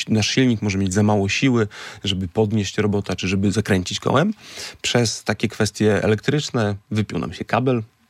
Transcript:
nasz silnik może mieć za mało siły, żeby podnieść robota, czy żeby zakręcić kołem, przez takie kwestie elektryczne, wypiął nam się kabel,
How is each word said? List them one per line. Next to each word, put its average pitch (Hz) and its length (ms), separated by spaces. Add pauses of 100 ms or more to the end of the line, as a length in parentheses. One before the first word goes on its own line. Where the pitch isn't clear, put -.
nasz 110 220
silnik 127 320
może 101 160
mieć 98 160
za 104 100
mało 104 260
siły, 120 380 (360)
żeby 95 240
podnieść 104 500
robota, 101 380
czy 95 120
żeby 98 240
zakręcić 95 480
kołem, 175 340 (480)
przez - 500
takie 107 160
kwestie 107 560
elektryczne, 110 720 (160)
wypiął 104 280
nam 80 140
się - 120
kabel, 120 380 (260)